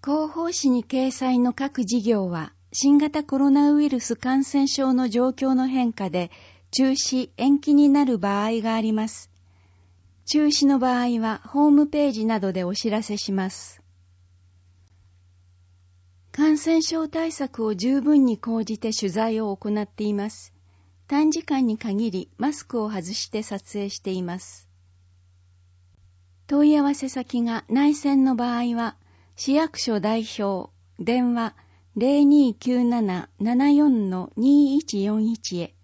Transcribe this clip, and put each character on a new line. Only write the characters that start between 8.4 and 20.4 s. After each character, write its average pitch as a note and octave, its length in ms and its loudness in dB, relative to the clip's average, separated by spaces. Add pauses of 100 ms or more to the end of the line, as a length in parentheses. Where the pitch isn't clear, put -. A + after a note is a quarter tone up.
合 A3+ 180 -2
が A3+ 120 -2
あ A3+ 80 -2
り A3 120 -2
ま G#3+ 140 -2
す。 - 220 -16 (960)
中 D4+ 220 2
止 D4 180 2
の C4+ 140 4
場 B3 200 0
合 A#3+ 220 -2
は、 A3 240 -4
ホ C#4+ 220 2
ー - 20 6
ム D4 160 6
ペ D4 240 0
ー - 20 -2
ジ G#3+ 140 -4
な A3+ 140 0
ど F#3+ 120 -2
で F3+ 120 -4
お F3+ 100 -4
知 A3 160 -4
ら G#3+ 140 -2
せ G#3 140 -8
し - 140 -6
ま F#3+ 200 -2
す。 - 320 -20 (2500)
感 D4+ 260 2
染 D#4+ 240 2
症 D#4+ 260 -4
対 E4 240 -4
策 B3+ 320 -8
を G#3+ 120 -2
十 B3+ 260 0
分 D4 240 4
に A3+ 140 0
講 A3+ 240 -4
じ G#3+ 160 -8
て A3 120 -6
取 G3+ 200 -4
材 A3 280 -2
を G#3 160 -4
行 G#3 140 -8 (100)
っ G#3 60 -6
て - 180 -12
い G#3 120 -2
ま G#3 160 -6
す。 - 200 -20 (560)